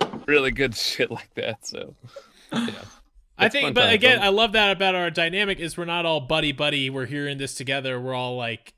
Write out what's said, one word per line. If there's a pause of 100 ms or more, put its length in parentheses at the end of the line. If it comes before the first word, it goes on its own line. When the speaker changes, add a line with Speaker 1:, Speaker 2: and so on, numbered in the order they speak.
(280)
Speaker 1:
really
good
shit
like
that.
So, (560)
yeah. (680)
Speaker 2:
I
Speaker 1:
It's
Speaker 2:
think,
Speaker 1:
fun
Speaker 2:
but
Speaker 1:
times.
Speaker 2:
again,
Speaker 1:
Don't
Speaker 2:
I
love
that
about
our
dynamic
is
we're
not
all
buddy
buddy.
We're
here
in
this
together.
We're
all
like,